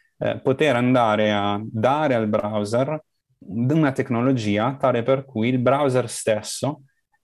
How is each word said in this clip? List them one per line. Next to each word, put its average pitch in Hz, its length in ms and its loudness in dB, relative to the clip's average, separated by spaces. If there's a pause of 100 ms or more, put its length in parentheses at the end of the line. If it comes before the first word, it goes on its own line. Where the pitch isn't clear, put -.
(180)
eh, 110 200 -2
poter 135 380 2
andare 117 560 2
a 101 300 -2
dare 123 520 0
al 110 140 0
browser 110 760 -2 (440)
una 139 460 0
tecnologia 123 840 0
tale 123 260 0
per 131 220 0
cui 110 240 -2
il 127 100 0
browser 127 500 2
stesso - 760 -4 (400)